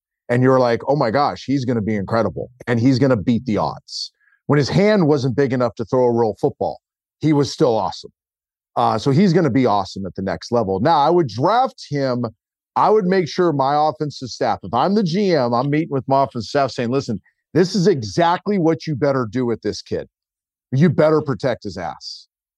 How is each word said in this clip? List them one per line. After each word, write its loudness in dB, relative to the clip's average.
And 2
you're 4
like, 2
"Oh 2
my 0
gosh, -2
he's -2
gonna -2
be -2
incredible. -2
And 0
he's 4
gonna 4
beat 0
the -2
odds." -8
When 2
his 0
hand 4
wasn't 0
big 2
enough 0
to -6
throw 2
a 2
real 2
football, -4
he 2
was 0
still 2
awesome. -6
Uh, 0
so 0
he's 4
gonna 2
be 0
awesome -2
at -12
the -8
next -6
level. 0
Now, 2
I 2
would 2
draft -2
him. -2
I 2
would 2
make 2
sure 0
my 0
offensive -6
staff, -2
if -6
I'm 2
the 2
G 0
M, 0
I'm 0
meeting 0
with -4
my 2
offensive -6
staff -2
saying, -4
"Listen, -4
this 2
is 2
exactly 0
what 0
you -4
better 0
do -2
with -4
this -6
kid. -8
You 4
better 2
protect -4
his -12
ass." -12